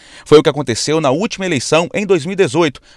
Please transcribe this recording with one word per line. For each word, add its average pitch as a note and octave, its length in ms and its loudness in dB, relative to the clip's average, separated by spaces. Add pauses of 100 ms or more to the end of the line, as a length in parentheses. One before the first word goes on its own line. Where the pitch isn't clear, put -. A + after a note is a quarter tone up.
(240)
Foi D3+ 140 2
o D#3 60 6
que D#3+ 60 0
aconteceu C#3+ 520 -2
na C#3+ 80 0
última F#3+ 380 -4
eleição D#3+ 480 0
em G#3 100 -2
dois E3+ 220 0
mil F#3+ 60 -6
e - 20 -6
dezoito, D#3+ 440 2 (180)